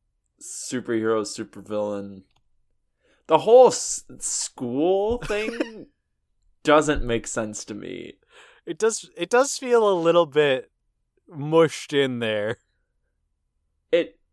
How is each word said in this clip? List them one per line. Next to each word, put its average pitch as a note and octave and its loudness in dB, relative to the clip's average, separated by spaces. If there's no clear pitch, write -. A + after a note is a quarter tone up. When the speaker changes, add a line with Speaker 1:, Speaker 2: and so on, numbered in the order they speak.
Speaker 1:
superhero, A2+ -4
supervillain. G2+ -8
The D#3 6
whole A#3 8
s-, - -4
school F#3 -2
Speaker 2:
<laughs> - -12
Speaker 1:
thing A3 -6
doesn't D3 2
make A#2 -4
sense G#2+ -8
to A2 -12
me. F2+ -14
Speaker 2:
It E3+ -10
does, G#3+ -2
it F3 -6
does C4 2
feel A#3 2
a F#3+ 2
little E3 4
bit C#3 2
mushed D#3 0
in C3+ 0
there. A2 -2
Speaker 1:
It, - -2